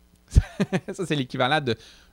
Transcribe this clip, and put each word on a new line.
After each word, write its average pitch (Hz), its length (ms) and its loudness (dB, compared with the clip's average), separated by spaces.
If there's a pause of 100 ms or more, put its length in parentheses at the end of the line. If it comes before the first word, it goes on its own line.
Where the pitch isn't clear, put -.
(300)
<laughs> - 640 0
Ça, 185 120 -6
c'est 151 100 -2
l'équivalent 135 460 0
de 120 160 0 (360)